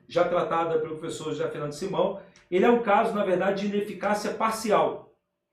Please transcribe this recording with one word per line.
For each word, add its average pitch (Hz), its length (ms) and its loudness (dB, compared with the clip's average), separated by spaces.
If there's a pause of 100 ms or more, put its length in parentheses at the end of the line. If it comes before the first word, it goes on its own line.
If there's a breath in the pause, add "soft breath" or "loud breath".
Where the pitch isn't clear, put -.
já 175 200 2
tratada 165 520 0
pelo 156 180 -4
professor 156 340 -8
José 151 180 -2
Fernando 147 240 -6
Simão, - 460 -2 (300 loud breath)
ele 190 160 4
é 240 40 8
um 233 120 6
caso, 202 320 2
na 208 100 0
verdade, 190 440 0
de 202 80 -2
ineficácia 202 580 -2
parcial. 208 800 0 (400)